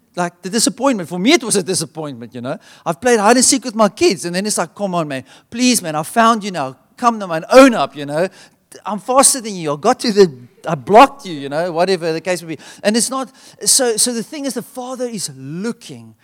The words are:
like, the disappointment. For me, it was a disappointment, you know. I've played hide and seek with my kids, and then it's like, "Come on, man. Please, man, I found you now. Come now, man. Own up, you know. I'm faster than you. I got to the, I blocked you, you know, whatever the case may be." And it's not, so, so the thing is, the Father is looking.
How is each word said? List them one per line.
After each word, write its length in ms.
like, 260
the 80
disappointment. 580
For 120
me, 140
it 120
was 120
a 60
disappointment, 720
you 60
know. 160
I've 120
played 220
hide 160
and 80
seek 180
with 120
my 160
kids, 340
and 100
then 120
it's 100
like, 180
"Come 200
on, 120
man. 180
Please, 320
man, 140
I 60
found 420
you 60
now. 280
Come 220
now, 80
man. 260
Own 220
up, 200
you 120
know. 200
I'm 120
faster 440
than 120
you. 200
I 20
got 240
to 120
the, 200
I 80
blocked 520
you, 80
you 140
know, 240
whatever 380
the 120
case 180
may 160
be." 60
And 140
it's 140
not, 200
so, 320
so 160
the 80
thing 240
is, 80
the 80
Father 440
is 300
looking. 880